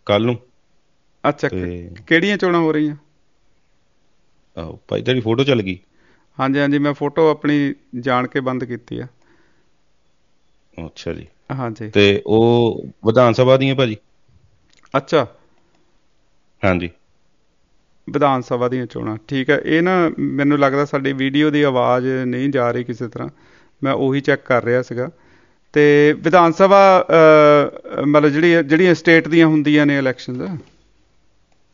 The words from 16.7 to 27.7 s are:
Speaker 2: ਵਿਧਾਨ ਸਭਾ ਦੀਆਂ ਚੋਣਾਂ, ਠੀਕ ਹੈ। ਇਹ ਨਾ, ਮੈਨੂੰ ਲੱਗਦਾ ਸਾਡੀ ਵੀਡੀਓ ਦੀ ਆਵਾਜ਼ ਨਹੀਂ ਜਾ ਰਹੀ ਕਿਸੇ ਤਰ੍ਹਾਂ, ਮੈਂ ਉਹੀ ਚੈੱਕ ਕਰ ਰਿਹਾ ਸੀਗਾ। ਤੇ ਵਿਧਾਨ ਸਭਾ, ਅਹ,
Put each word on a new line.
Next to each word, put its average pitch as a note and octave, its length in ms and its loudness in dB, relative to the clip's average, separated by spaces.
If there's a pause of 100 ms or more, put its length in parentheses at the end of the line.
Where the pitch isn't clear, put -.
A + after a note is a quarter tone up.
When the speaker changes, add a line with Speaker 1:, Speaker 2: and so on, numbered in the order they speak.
Speaker 2:
ਵਿਧਾਨ C#3 320 0
ਸਭਾ B2 260 -4
ਦੀਆਂ B2 180 -6
ਚੋਣਾਂ, A2+ 320 -10 (100)
ਠੀਕ C3 220 -4
ਹੈ। C#3+ 160 2
ਇਹ D#3+ 160 0
ਨਾ, F3+ 380 0
ਮੈਨੂੰ C#3+ 400 -2
ਲੱਗਦਾ C#3+ 260 0
ਸਾਡੀ C#3 280 -4
ਵੀਡੀਓ C3+ 360 -2
ਦੀ D3 120 0
ਆਵਾਜ਼ B2+ 460 0
ਨਹੀਂ C3 420 -4
ਜਾ B2 220 -2
ਰਹੀ B2 120 -6
ਕਿਸੇ A#2+ 240 -10
ਤਰ੍ਹਾਂ, B2 220 -12 (540)
ਮੈਂ C3+ 100 -2
ਉਹੀ C3+ 280 -2
ਚੈੱਕ C#3 240 -2
ਕਰ A#2+ 180 -2
ਰਿਹਾ A#2+ 180 -2
ਸੀਗਾ। B2 280 -8 (640)
ਤੇ D3 460 4
ਵਿਧਾਨ E3+ 320 2
ਸਭਾ, F#3+ 580 4
ਅਹ, D3+ 960 4